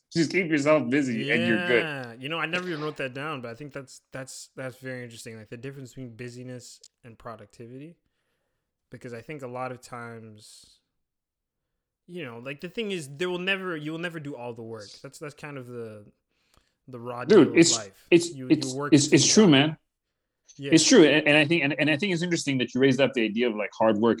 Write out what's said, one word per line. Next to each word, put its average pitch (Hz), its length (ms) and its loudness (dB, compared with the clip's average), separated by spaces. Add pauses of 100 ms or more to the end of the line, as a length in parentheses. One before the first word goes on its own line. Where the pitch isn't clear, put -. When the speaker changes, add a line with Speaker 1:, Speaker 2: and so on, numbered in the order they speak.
(120)
Speaker 1:
Just 165 200 0
keep 180 180 0
yourself 147 400 2
busy 127 400 -2
and 117 160 0
you're 113 220 0
good. 120 160 2
Speaker 2:
Yeah. 127 340 -8
You 131 120 -12
know, 165 100 -6
I 156 80 -4
never 180 220 -6
even 151 120 -6
wrote 151 160 -8
that 131 160 -8
down, 139 280 -10
but 117 100 -12
I - 20 -14
think 139 200 -16
that's, - 280 -16 (100)
that's, - 440 -16
that's 131 220 -12
very 127 260 -12
interesting. 117 340 -16
Like, 107 120 -20
the 120 80 -14
difference 135 340 -14
between 123 240 -16
busyness 123 640 -16 (240)
and 113 160 -20
productivity. 123 760 -18 (960)
Because 123 220 -16
I 117 80 -14
think 151 220 -14
a 127 40 -12
lot 127 240 -10
of 120 100 -14
times, 113 840 -18 (1400)
you 175 180 -12
know, 117 140 -14
like, 139 220 -12
the 180 80 -12
thing 208 220 -6
is, 165 240 -8
there 180 140 -4
will 180 80 -4
never, 185 400 -4
you 151 140 -8
will 165 80 -8
never 170 200 -10
do 143 160 -12
all 120 180 -12
the 117 100 -14
work. 110 240 -14 (160)
That's, 139 160 -18
that's 147 160 -14
kind 143 240 -16
of 123 80 -16
the, 110 380 -14 (840)
the 127 120 -14
raw 120 260 -10
Speaker 1:
Dude, 175 200 8
Speaker 2:
deal - 80 -4
of - 60 4
Speaker 1:
it's, - 180 4
Speaker 2:
life. 104 320 -14
Speaker 1:
it's, 170 240 4
Speaker 2:
You, 131 160 -12
Speaker 1:
it's, 135 240 0
Speaker 2:
you 135 60 -6
work 143 140 0
Speaker 1:
it's, 139 120 6
Speaker 2:
until 165 120 2
Speaker 1:
it's - 100 4
Speaker 2:
you - 80 4
Speaker 1:
true, 214 100 10
Speaker 2:
die. 165 60 8
Speaker 1:
man. 147 260 4 (800)
Speaker 2:
Yeah. 139 140 -10
Speaker 1:
It's 156 160 6
true. 226 160 10
And, 151 240 6
and 147 80 4
I 151 100 6
think, 156 180 0
and, 143 140 -2
and 151 120 0
I 151 80 0
think 196 160 -2
it's 165 80 -2
interesting 156 380 -2
that 117 140 -4
you 127 60 -2
raised 135 220 4
up 127 120 4
the 117 120 0
idea 113 240 0
of, 104 60 -4
like, 104 220 -6
hard 110 200 4
work, 113 220 2